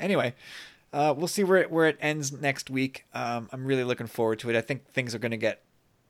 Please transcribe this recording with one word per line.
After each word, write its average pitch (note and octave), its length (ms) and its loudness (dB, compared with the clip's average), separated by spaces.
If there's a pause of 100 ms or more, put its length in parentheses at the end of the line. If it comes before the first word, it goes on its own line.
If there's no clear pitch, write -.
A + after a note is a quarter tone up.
anyway, B2+ 340 0 (600)
uh, D3 220 4
we'll E3 120 -2
see G3+ 160 0
where F#3 140 6
it, F3 120 2
where D#3+ 180 4
it D3 120 0
ends D3+ 320 -2
next C3+ 380 -4
week. C3 420 -2
Um, A#2+ 400 -6
I'm C3 140 -8
really C3 180 2
looking A#2+ 220 -2
forward A2+ 340 0
to A#2+ 100 -4
it. A#2 60 2
I A2+ 60 2
think - 300 -6
things A#2+ 220 -2
are A2+ 40 -4
gonna A2+ 180 -2
get A2 260 -2 (480)